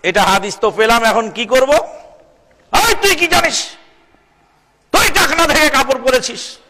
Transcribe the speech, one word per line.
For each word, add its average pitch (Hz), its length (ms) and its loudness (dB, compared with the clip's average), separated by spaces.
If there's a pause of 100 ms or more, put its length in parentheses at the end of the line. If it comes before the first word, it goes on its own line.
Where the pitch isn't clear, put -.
এটা 190 200 0
হাদিস 196 380 0
তো 214 100 2
পেলাম, 226 340 2
এখন 220 260 0
কি 233 160 -8
করব?" 262 260 2 (1160)
"এই 427 140 2
তুই 392 120 2
কি 339 120 -2
জানিস? - 440 -2 (1200)
তুই 403 160 2
টাকনা 330 380 0
থেকে 302 220 2
কাপড় 269 340 0
পরেছিস।" 247 540 -2 (140)